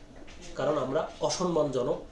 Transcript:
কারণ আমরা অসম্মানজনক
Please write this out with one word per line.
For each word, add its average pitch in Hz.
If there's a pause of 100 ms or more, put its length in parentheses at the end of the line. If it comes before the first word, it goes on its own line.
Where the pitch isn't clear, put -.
(540)
কারণ 143
আমরা 131 (100)
অসম্মানজনক 151